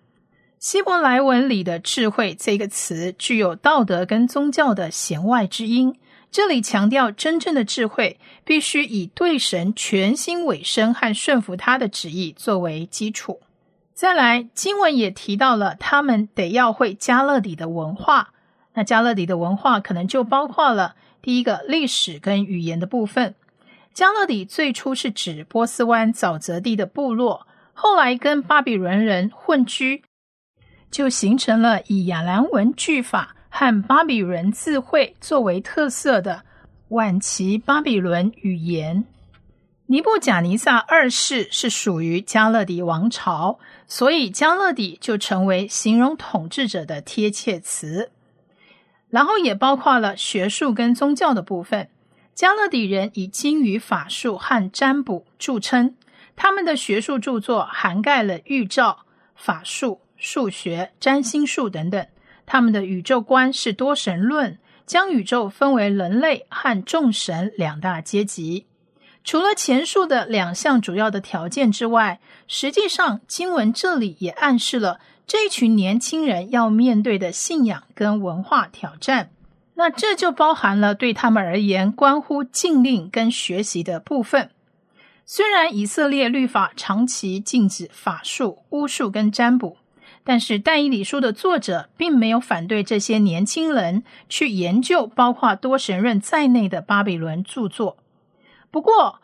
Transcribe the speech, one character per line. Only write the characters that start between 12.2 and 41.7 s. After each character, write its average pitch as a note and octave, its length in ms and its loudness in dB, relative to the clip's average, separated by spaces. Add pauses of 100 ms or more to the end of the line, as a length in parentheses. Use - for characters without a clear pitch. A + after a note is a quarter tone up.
作 G3 280 -4
为 E3 260 -6
基 G#3+ 260 -6
础。 - 300 -12 (520)
再 F4+ 200 2
来， A#3+ 400 4
经 G4+ 260 -2
文 D#4+ 160 4
也 G#3+ 160 2
提 G3+ 240 -6
到 B3 220 4
了 F#3+ 180 -2
他 - 260 0
们 A3 320 2
得 F3 180 -4
要 A#3+ 200 2
会 G#3+ 220 0
加 B3 280 2
勒 C#4 200 2
底 F#3 140 -6
的 E3 140 -8
文 E3 240 -6
化， C4 360 2 (440)
那 A3 100 -2
加 A3+ 180 2
勒 A#3+ 120 2
底 F#3 140 -2
的 F3+ 100 -2
文 E3+ 180 -2
化 A3+ 240 2
可 G3 140 -6
能 F3 140 -2
就 B3+ 160 0
包 C#4 240 0
括 D4 240 2
了 F#3+ 240 -2 (260)
第 B3 180 0
一 A#3+ 40 0
个 A3 240 -2
历 D4+ 180 0
史 E3+ 340 -4
跟 G3+ 240 0
语 F#3+ 160 -4
言 E3 200 -4
的 F#3 80 -4
部 A3+ 180 -2
分。 A#3 300 -2 (580)
加 F#4 180 4
勒 G#4 160 4
底 G3 180 -2
最 D4 260 -2
初 C4 220 -4
是 B3 160 -4
指 D#3+ 340 -8
波 A3+ 220 0
斯 - 180 -2
湾 A3+ 300 2
沼 F3 240 -2
泽 E3+ 220 -6
地 G#3+ 160 -2
的 G3+ 100 -2
部 B3+ 300 -4
落， A3+ 320 -2 (260)
后 G#4 220 2
来 B3+ 200 4
跟 C#4+ 280 0
巴 D4 180 4
比 B3 140 0
伦 F#3 280 2
人 G3+ 300 0
混 C#4 320 0
居， C4 380 -4 (880)
就 C#4 180 0
形 A3 260 2
成 A3+ 240 2
了 A3+ 280 4
以 G3 180 0
亚 E3+ 160 -2
兰 F#3 300 2
文 A3+ 240 4
句 D4 260 -2
法 G3 340 -6 (140)
和 A#3 320 2
巴 C#4+ 220 4
比 B3+ 180 0
伦 F3+ 300 -2
字 C#4+ 280 -2
汇 C4+ 400 0
作 D4 220 0
为 F#3+ 180 0
特 D4 300 -2
色 A#3+ 320 0
的 F3+ 220 -6 (460)
晚 G#3+ 300 0
期 G3 380 -2
巴 C#4+ 240 0
比 B3+ 180 0
伦 F3+ 360 0
语 F#3 220 -4
言。 E3 460 -2 (840)
尼 C4 120 2
布 G#4+ 200 2
甲 F#3+ 220 2
尼 F3 140 0
撒 A#3+ 220 2
二 C#4+ 320 4
世 - 400 -2
是 - 180 -4
属 F#3+ 320 -2